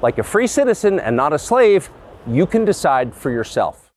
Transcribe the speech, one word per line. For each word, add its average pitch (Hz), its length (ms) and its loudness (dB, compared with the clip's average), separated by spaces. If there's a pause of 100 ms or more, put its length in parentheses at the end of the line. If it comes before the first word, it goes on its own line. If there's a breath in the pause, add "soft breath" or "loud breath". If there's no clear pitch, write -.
like 120 160 0
a 113 60 -4
free 233 240 0
citizen 214 520 0
and 117 160 -2
not 139 160 2
a 151 60 -2
slave, 214 540 2 (340)
you 139 220 0
can 226 180 0
decide 135 480 0
for - 160 -6
yourself. 113 560 -4 (120)